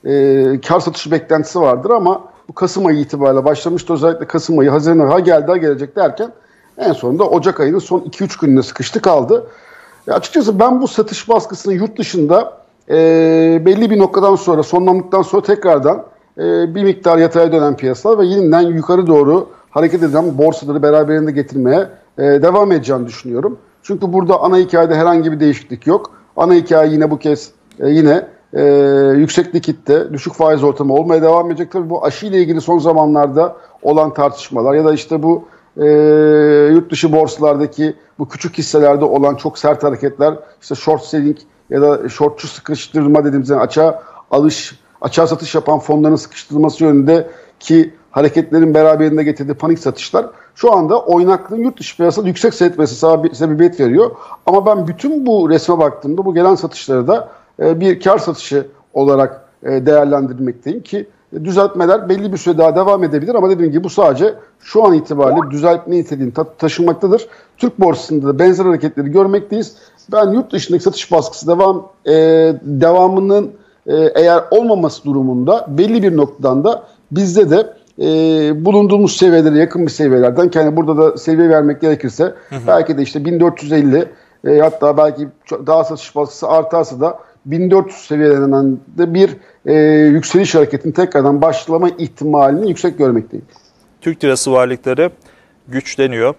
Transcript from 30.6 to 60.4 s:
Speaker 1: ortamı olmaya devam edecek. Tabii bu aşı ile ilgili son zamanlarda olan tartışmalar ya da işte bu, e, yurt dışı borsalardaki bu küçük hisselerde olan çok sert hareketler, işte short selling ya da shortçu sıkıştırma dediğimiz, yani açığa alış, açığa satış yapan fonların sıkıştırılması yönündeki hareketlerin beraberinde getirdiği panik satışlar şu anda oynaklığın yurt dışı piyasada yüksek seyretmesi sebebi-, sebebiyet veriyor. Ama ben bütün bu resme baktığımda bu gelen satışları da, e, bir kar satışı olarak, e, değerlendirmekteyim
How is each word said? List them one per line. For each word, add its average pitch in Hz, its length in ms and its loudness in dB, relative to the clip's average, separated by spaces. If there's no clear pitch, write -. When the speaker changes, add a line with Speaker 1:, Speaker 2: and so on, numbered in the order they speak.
Speaker 1:
ortamı 139 300 0
olmaya 160 280 2
devam 170 280 2
edecek. 165 220 -8
Tabii 170 180 -6
bu 170 140 -6
aşı - 220 -6
ile 190 120 -2
ilgili 165 220 0
son 170 180 0
zamanlarda 151 800 0
olan 156 320 0
tartışmalar 139 600 -2
ya 156 100 0
da 156 80 2
işte 151 300 -4
bu, 170 220 0
e, 147 100 -2
yurt 170 180 2
dışı 156 220 -2
borsalardaki 151 840 -2
bu 139 100 -8
küçük - 300 -12
hisselerde 147 460 2
olan 139 300 0
çok 147 240 -10
sert 147 260 -2
hareketler, 143 500 -2
işte - 120 -10
short 151 280 -2
selling 151 340 -4
ya 135 120 0
da 143 260 0
shortçu 147 400 -4
sıkıştırma 147 760 -2
dediğimiz, 139 260 -2
yani 120 100 0
açığa 156 420 0
alış, 151 500 -2
açığa 160 260 0
satış 160 280 -6
yapan 151 240 0
fonların 151 380 0
sıkıştırılması 147 680 -4
yönündeki 156 1120 0
hareketlerin 156 640 0
beraberinde 156 480 2
getirdiği 147 320 -4
panik 160 240 -2
satışlar - 480 -4
şu 233 180 2
anda 185 280 2
oynaklığın 180 560 0
yurt 247 220 -4
dışı - 180 -16
piyasada 175 320 -2
yüksek 220 260 -2
seyretmesi 156 400 0
sebebi-, 160 400 0
sebebiyet 160 460 0
veriyor. 147 300 2
Ama 190 200 2
ben 196 220 0
bütün 277 380 -4
bu 196 240 2
resme 165 280 0
baktığımda 151 460 -2
bu 185 100 -4
gelen 180 200 2
satışları 131 540 -4
da, 220 200 -2
e, 165 200 0
bir 190 200 0
kar 190 180 2
satışı 143 480 -6
olarak, 139 500 0
e, 131 240 -2
değerlendirmekteyim 143 960 -2